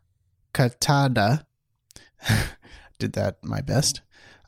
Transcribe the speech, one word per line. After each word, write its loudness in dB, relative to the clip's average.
Katada, 2
<laughs> -6
did -6
that -4
my -6
best, -2